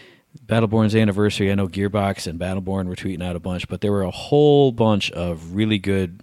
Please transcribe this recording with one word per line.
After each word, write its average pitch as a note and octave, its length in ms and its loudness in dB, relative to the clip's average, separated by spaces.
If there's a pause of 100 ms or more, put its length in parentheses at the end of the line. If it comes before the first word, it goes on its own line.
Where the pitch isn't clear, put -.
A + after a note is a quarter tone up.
(440)
Battleborn's A2 520 2
anniversary. G#2 560 2
I - 20 0
know G2 140 0
Gearbox G2 580 -2
and E2 140 -8
Battleborn F#2+ 460 -4
were F2+ 100 -6
tweeting F2+ 260 -6
out F2+ 140 -6
a - 20 -8
bunch, F2+ 300 -6
but - 140 -8
there G#2 100 0
were G2+ 100 0
a F2+ 80 -2
whole C#3+ 640 4
bunch A2 400 2
of E2+ 420 -6
really G#2+ 240 2
good, F#2+ 440 -2